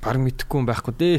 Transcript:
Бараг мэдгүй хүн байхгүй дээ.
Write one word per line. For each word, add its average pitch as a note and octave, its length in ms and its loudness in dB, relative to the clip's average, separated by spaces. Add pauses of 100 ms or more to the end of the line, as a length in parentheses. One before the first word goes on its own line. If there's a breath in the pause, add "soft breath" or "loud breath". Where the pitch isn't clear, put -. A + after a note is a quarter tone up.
Бараг B2 160 0
мэдгүй C3 320 -2
хүн C3+ 160 2
байхгүй A#2+ 320 -4
дээ. E3+ 180 4